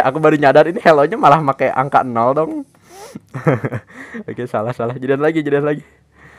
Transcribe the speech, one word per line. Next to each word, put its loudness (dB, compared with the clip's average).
aku 0
baru 4
nyadar 4
ini -6
hello-nya 2
malah 4
pakai -2
angka 0
nol 0
dong. -2
<laughs> -6
Oke, -10
salah, -4
salah. -6
Jadian -2
lagi, 0
jadian 0
lagi. -4